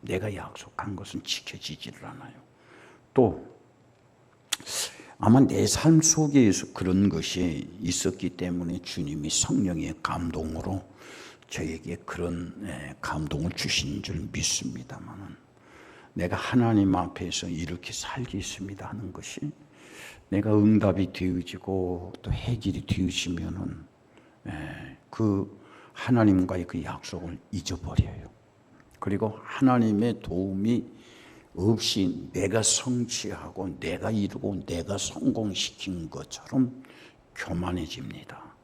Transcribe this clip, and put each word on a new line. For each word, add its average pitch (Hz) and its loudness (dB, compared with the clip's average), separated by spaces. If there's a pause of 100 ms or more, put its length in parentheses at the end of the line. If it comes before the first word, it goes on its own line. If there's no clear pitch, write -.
내가 101 -4
약속한 - -10
것은 - -8
지켜지지를 - -8
않아요. 123 -14 (800)
또 110 4 (1700)
아마 120 8
내 - 6
삶 160 8
속에서 143 6
그런 95 4
것이 82 -2 (120)
있었기 92 -2
때문에 87 -4
주님이 76 -6
성령의 82 0
감동으로 85 -4 (680)
저에게 80 -6
그런, 87 -4 (120)
에, 71 -10
감동을 78 -2
주신 - 0
줄 - -6
믿습니다마는, - -4 (800)
내가 90 0
하나님 110 4
앞에서 87 -4
이렇게 82 -6
살겠습니다 101 -8
하는 101 -8
것이 - -8 (800)
내가 101 4
응답이 101 6
되어지고 92 -2
또 - -4
해결이 113 -2
되어지면은, 87 -2 (640)
에, 76 -10 (120)
그 101 0 (340)
하나님과의 95 4
그 82 -8
약속을 85 -8 (140)
잊어버려요. - -2 (680)
그리고 101 -2
하나님의 117 4
도움이 98 0 (720)
없이 98 0
내가 98 0
성취하고 101 -2
내가 101 -4
이루고 101 -2
내가 92 -4
성공시킨 98 -2
것처럼 - -2 (520)
교만해집니다. - -6